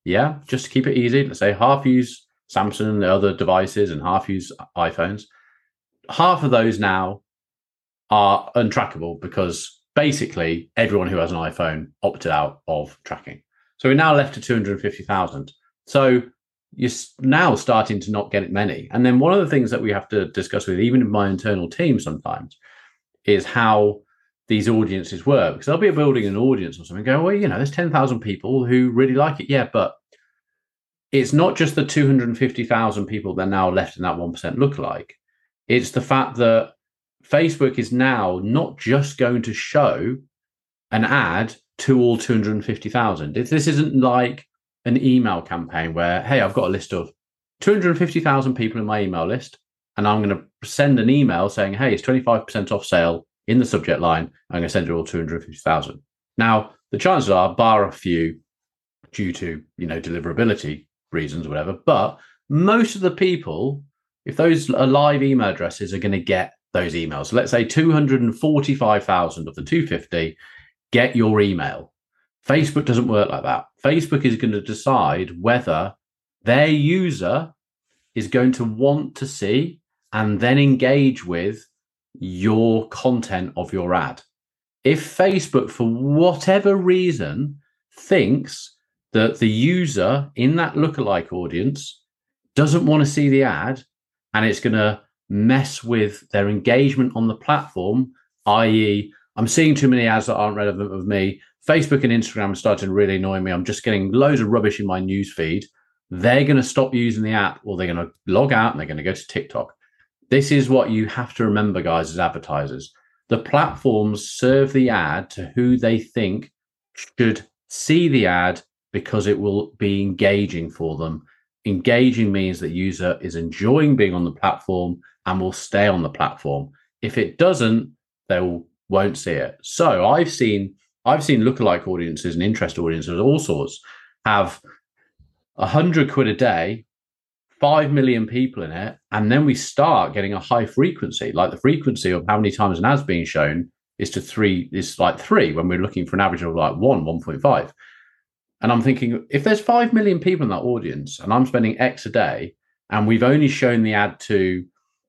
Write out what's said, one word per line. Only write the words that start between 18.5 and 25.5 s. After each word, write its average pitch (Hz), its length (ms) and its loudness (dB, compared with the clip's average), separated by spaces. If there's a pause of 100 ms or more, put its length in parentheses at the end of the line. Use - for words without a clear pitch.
many. 95 400 -4
And 123 140 2
then 127 120 4
one 160 160 4
of 202 60 4
the 160 100 0
things 131 220 0
that 120 100 -2
we 107 100 -2
have 98 180 -6
to 98 220 -2
discuss 101 360 -6
with 92 120 -2
even 120 300 2
my 101 200 0
internal 95 400 -2
team 147 300 0
sometimes - 580 -10 (680)
is 101 200 2
how 104 560 2 (460)
these 107 220 0
audiences 92 560 -2
work. 135 280 2